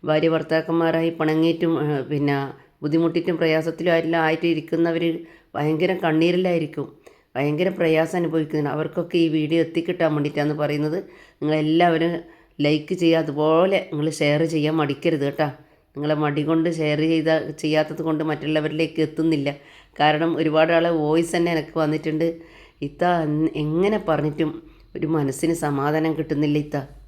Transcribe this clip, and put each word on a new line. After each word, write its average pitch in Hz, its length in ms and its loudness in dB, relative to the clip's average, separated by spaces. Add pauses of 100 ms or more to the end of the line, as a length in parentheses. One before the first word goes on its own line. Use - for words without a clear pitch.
ഭാര്യ 156 240 2
ഭർത്താക്കന്മാരായി 165 800 0
പിണങ്ങിയിട്ടും, 165 720 0
ഏഹ്, 147 220 -2
പിന്നെ 143 340 -2 (420)
ബുദ്ധിമുട്ടിയിട്ടും 165 580 0
പ്രയാസത്തിലും 160 560 0
എല്ലാം 165 300 2
ആയിട്ട് 160 240 2
ഇരിക്കുന്നവർ 165 560 0 (500)
ഭയങ്കര 156 440 0
കണ്ണീരിലായിരിക്കും, 170 920 0 (460)
ഭയങ്കര 151 360 0
പ്രയാസം 160 480 0
അനുഭവിക്കുന്നുണ്ട്. 156 540 0
അവർക്കൊക്കെ 156 460 -4
ഈ 165 100 4
വീഡിയോ 156 340 0
എത്തിക്കിട്ടാൻ 165 520 0
വേണ്ടിയിട്ടാണ് 147 400 -2
പറയുന്നത്. 151 460 -2 (360)
നിങ്ങളെല്ലാവരും 160 760 2 (460)
ലൈക്ക് 147 340 0
ചെയ്യുക, 165 300 4
അതുപോലെ 160 600 2
നിങ്ങൾ 151 240 -4
ഷെയർ 151 360 0
ചെയ്യാൻ 156 300 0
മടിക്കരുത് 147 500 0
കേട്ടോ. 143 220 -2 (480)
നിങ്ങളെ 151 200 -2
മടി 147 280 0
കൊണ്ട് 165 320 2
ഷെയർ 151 240 0
ചെയ്ത, 160 320 2 (200)
ചെയ്യാത്തത് 151 520 -2
കൊണ്ട് 156 200 -2
മറ്റുള്ളവരിലേക്ക് 156 760 -2
എത്തുന്നില്ല. 151 480 0 (460)
കാരണം 151 400 2
ഒരുപാട് 156 380 2
ആളെ 170 160 4
വോയിസ് 165 440 0
തന്നെ 170 180 0
എനിക്ക് 156 280 -4
വന്നിട്ടുണ്ട്. 156 480 0 (540)
ഇത്ത 147 220 -6 (180)
എൻ-, 156 340 0
എങ്ങനെ 165 420 0
പറഞ്ഞിട്ടും 151 540 -2 (420)
ഒരു 156 140 -4
മനസ്സിന് 156 460 0
സമാധാനം 151 600 0
കിട്ടുന്നില്ല 151 440 -2
ഇത്ത. 147 200 -4 (300)